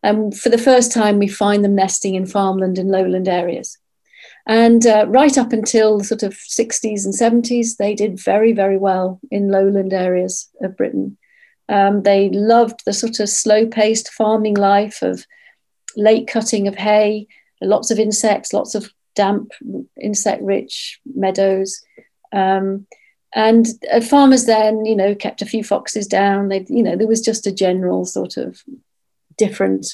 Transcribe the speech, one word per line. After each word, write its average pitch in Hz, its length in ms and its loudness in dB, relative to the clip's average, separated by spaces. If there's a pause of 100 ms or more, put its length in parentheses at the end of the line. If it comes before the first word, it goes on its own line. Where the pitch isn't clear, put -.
And 214 340 0
for - 120 -2
the 226 100 4
first 247 320 4
time, 208 260 2
we 202 100 2
find 208 380 0
them 202 100 2
nesting 190 380 -2
in 185 140 -4
farmland 190 500 -2
and 190 140 -2
lowland 185 360 0
areas. 175 520 -4 (680)
And, 233 380 6
uh, 214 220 6
right 269 320 4
up 233 120 -2
until 214 460 2
the 202 60 -2
sort 220 180 -4
of 196 140 -6
sixties 220 680 -6
and 196 120 -6
seventies, 233 640 0
they 208 180 -2
did 202 240 -4
very, 220 340 2
very 196 240 0
well 185 420 -2 (120)
in 202 180 -2
lowland 196 420 0
areas 185 560 -2 (140)
of 190 160 -8
Britain. 202 400 -6 (500)
Um, 202 360 0
they 196 260 4
loved 226 560 2
the 202 80 -4
sort 226 260 -6
of 202 100 -2
slow-paced 220 840 0
farming 214 420 0
life 202 480 2
of 185 240 -6 (720)
late 220 300 4
cutting 214 400 -2
of 196 80 -4
hay, 214 520 0 (320)
lots 190 300 0
of 226 80 -2
insects, 214 560 -2
lots - 220 -4
of 202 180 -8 (220)
damp, 196 360 -2 (480)
insect-rich - 1000 -6 (160)
meadows. 190 680 -2 (480)
Um, 196 540 -2 (480)
and, 226 320 4 (260)
uh, 233 100 2
farmers 262 440 4
then, 220 400 2
you 220 100 0
know, 202 200 0
kept - 260 -10
a 202 60 -8
few 220 160 -4
foxes - 420 -4
down. 196 440 0
They, 196 200 -4
you 240 140 2
know, 175 120 0
there 214 120 0
was 226 140 0
just 220 260 -4
a 196 40 -4
general 185 540 -2
sort 190 320 -8
of - 240 -10 (760)
different 190 560 -2